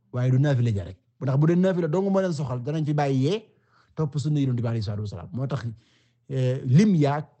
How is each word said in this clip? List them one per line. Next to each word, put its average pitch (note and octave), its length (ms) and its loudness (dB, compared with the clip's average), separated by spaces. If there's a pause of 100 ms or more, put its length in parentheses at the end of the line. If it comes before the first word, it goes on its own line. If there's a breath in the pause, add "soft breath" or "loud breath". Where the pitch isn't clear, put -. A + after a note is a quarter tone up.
(120)
waaye B2 180 0
du B2+ 80 4
naafile B2 360 2
ja F2+ 100 -4
rek. F#2 120 -14 (240)
Ndax C3+ 180 -2
bu D#3 100 4
dee F3 80 4
naafile F3+ 340 2
dong G3 200 0
moo F#3+ 100 2
leen F#3 120 -2
soxal, B2+ 300 -6
danañ D3+ 240 -4
fi D3+ 80 -2
bàyyi C#3 300 0
yee, G3+ 180 -2 (520 soft breath)
topp D#3 240 -4
sunna D3 220 0
Yonent B2 220 0
bi A#2 40 -2
alayhi A#2 160 -2
salaatu G#2 200 -6
wa G#2 60 -6
salaam. F2+ 240 -12
Moo C3 140 -6
tax, B2+ 200 -6 (640 soft breath)
eh, C3 340 -2
lim F3+ 300 6
yaak D3 340 0 (120)